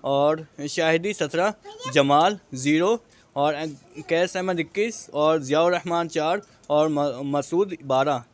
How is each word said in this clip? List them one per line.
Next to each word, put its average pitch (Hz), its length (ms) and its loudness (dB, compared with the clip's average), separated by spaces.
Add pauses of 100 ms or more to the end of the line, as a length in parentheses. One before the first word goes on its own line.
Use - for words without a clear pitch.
और 147 420 2 (240)
शाहिदी 165 440 0
सत्रह, 175 400 -2 (380)
जमाल 147 460 4 (160)
ज़ीरो 160 500 0 (320)
और, 147 180 0
अ, 156 120 -6 (420)
कैस 175 280 0
अहमद 180 240 -2
इक्कीस 208 540 -4
और 151 280 2
ज़ियाउर 160 320 2
रहमान 170 340 -4
चार 160 340 -2 (280)
और 151 180 4
म-, 143 480 -2
मसूद 175 480 -2
बारह। 135 500 0